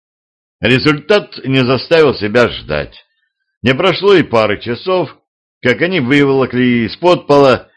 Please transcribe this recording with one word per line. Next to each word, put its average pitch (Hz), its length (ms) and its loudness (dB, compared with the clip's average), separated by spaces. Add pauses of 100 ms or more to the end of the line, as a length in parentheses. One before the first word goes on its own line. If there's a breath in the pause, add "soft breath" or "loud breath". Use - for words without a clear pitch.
(600)
Результат 147 840 0
не 131 200 0
заставил 131 500 2
себя 107 340 0
ждать. 71 560 -10 (580)
Не 127 120 0
прошло 185 400 0
и 160 80 4
пары 107 380 0
часов, 156 560 -6 (440)
как 123 220 -2
они 180 180 -2
выволокли 127 840 0
из-под 170 400 -2
пола 139 500 2